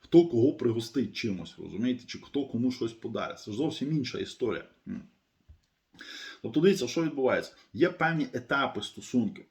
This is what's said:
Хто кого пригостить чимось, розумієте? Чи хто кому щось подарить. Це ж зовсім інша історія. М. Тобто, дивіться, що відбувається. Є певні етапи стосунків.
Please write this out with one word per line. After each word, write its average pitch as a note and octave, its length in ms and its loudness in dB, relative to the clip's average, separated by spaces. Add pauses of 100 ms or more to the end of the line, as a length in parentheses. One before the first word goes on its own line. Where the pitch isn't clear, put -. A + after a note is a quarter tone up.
Хто E3+ 260 8
кого C3+ 260 4
пригостить A#2 600 -2
чимось, F2+ 460 -6
розумієте? G2+ 480 -4
Чи - 120 -12
хто - 280 -4
кому B2 260 0
щось A2+ 200 -4
подарить. - 480 -8
Це - 100 -12
ж G#2 60 -6
зовсім C#3+ 360 -2
інша C#3+ 260 -2
історія. F#2+ 460 -4 (240)
М. F#2 140 -10 (1400)
Тобто, A#2 180 0
дивіться, E3 280 6
що E3 140 -2
відбувається. C3 500 0 (200)
Є E3 180 4
певні D#3+ 420 0
етапи B2 500 -2
стосунків. - 680 -4